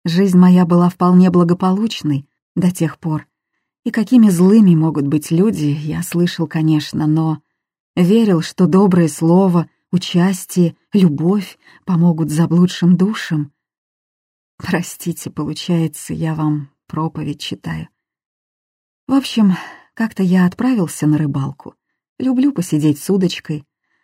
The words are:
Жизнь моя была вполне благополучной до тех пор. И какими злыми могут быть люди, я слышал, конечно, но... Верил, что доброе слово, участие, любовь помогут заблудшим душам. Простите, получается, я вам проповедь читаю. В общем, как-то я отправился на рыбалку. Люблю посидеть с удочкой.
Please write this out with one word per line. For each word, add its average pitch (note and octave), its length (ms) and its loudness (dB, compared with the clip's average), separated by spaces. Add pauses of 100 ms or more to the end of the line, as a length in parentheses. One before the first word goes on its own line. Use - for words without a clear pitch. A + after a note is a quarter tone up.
Жизнь F3+ 340 2
моя F3+ 280 6
была F3 240 2
вполне F3+ 400 4
благополучной F3 1000 -2 (280)
до F3+ 160 0
тех E3 260 -4
пор. D#3 300 -8 (580)
И A#3 60 -6
какими A3+ 380 4
злыми F#3 440 6
могут D#3 340 0
быть D3+ 220 -2
люди, E3 380 0
я D3+ 340 -6
слышал, E3+ 460 -4
конечно, D#3 580 -2
но... D#3 340 0 (560)
Верил, F#3 460 2
что - 240 -2
доброе F3+ 420 4
слово, E3+ 640 0 (220)
участие, F3+ 840 -2 (180)
любовь F#3 640 0 (280)
помогут E3 440 0
заблудшим E3+ 680 2
душам. E3 540 -4 (1040)
Простите, - 720 -8
получается, D#3 840 -6
я D#3+ 220 -6
вам D3+ 340 -4 (180)
проповедь D#3 540 -8
читаю. - 480 -12 (1160)
В C4 60 -4
общем, A3+ 400 2 (400)
как-то - 280 -6
я F#3 240 2
отправился G3 600 -2
на D3+ 100 2
рыбалку. C#3 580 -6 (440)
Люблю C4 320 0
посидеть D3+ 480 -2
с - 100 -8
удочкой. F3 560 -4 (380)